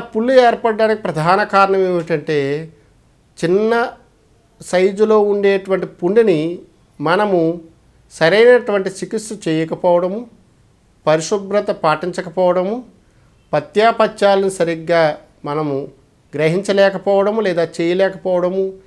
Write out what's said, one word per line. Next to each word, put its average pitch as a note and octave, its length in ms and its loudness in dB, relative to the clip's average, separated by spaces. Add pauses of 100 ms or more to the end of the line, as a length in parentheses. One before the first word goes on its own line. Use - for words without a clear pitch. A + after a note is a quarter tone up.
(120)
పుళ్ళు A#3 220 -2 (140)
ఏర్పడడానికి A3 580 0
ప్రధాన E3+ 340 0 (140)
కారణం G3 360 2
ఏమిటంటే, D#3+ 480 -2 (1000)
చిన్న G3+ 340 0 (1000)
సైజులో G3+ 460 2 (140)
ఉండేటువంటి F#3+ 560 0 (120)
పుండుని G3 400 2 (600)
మనము F3+ 400 2 (800)
సరైనటువంటి G#3 720 4 (100)
చికిత్స G#3+ 460 -8
చేయకపోవడము, F3 760 0 (840)
పరిశుభ్రత G3 640 -2 (160)
పాటించకపోవడము, F3+ 880 -2 (800)
పత్యాపత్యాలను G3+ 1040 0
సరిగ్గా E3 440 0 (460)
మనము D3 280 -4 (560)
గ్రహించలేకపోవడము G3 1120 0
లేదా E3+ 180 0 (120)
చేయలేకపోవడము, F#3 880 -2 (220)